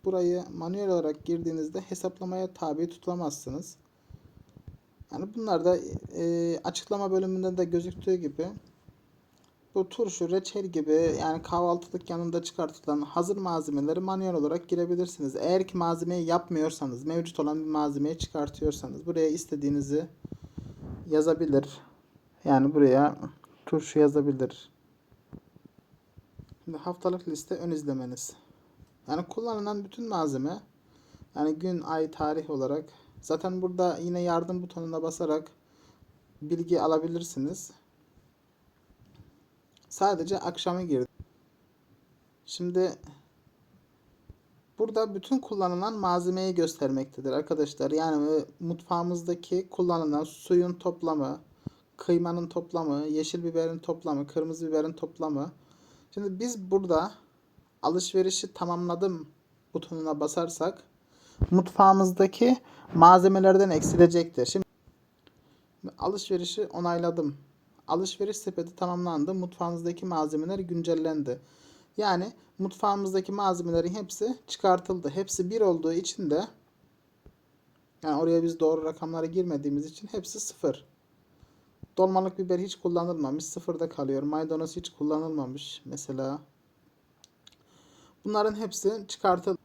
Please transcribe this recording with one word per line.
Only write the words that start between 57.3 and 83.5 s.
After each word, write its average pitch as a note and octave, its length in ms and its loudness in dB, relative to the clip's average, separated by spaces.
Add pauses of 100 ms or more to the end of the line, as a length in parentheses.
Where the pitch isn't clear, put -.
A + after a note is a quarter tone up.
alışverişi F#3 720 0
tamamladım F3 760 -2 (460)
butonuna D#3+ 460 -4
basarsak E3+ 600 -4 (680)
mutfağımızdaki F#3+ 1080 6 (360)
malzemelerden F#3+ 760 10
eksilecektir. E3+ 760 6
Şimdi G3 180 -2 (1300)
alışverişi F#3+ 680 -2
onayladım. E3+ 720 -2 (520)
Alışveriş F#3+ 480 -2
sepeti F3 400 -8
tamamlandı. F3 580 -2
Mutfağınızdaki F3 720 -6
malzemeler D#3+ 520 -2
güncellendi. D#3+ 840 -2 (560)
Yani G3+ 360 0 (260)
mutfağımızdaki F#3+ 720 0
malzemelerin F3 640 0
hepsi G#3+ 520 -4
çıkartıldı. F3+ 640 2
Hepsi F#3 420 -2
bir A3 100 0
olduğu E3 320 4
için E3+ 380 -2
de E3 140 2 (1600)
yani D3+ 200 0
oraya E3 200 4
biz E3 180 -2
doğru D#3 240 2
rakamları D#3+ 420 -4
girmediğimiz D3+ 600 -2
için G#3 200 -16
hepsi G#3 340 -8
sıfır. - 460 -4 (1080)
Dolmalık F#3 420 2
biber F3+ 200 0
hiç F#3+ 180 -6
kullanılmamış. E3+ 680 -2
Sıfırda E3 440 -6